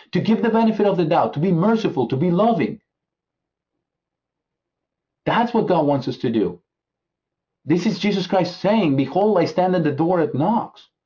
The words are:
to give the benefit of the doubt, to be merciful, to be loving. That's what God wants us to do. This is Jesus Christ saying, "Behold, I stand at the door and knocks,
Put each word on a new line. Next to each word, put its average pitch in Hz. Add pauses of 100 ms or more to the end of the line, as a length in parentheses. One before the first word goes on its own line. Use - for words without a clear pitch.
(100)
to 175
give 202
the 226
benefit 220
of 190
the 175
doubt, 151
to 143
be 180
merciful, 165
to 139
be 170
loving. 220 (2500)
That's 220
what 226
God 165
wants 139
us 117
to 123
do. 98 (1040)
This 170
is -
Jesus 196
Christ -
saying, 185
"Behold, 185
I 160
stand 185
at 165
the 147
door 165
and 147
knocks, 190 (180)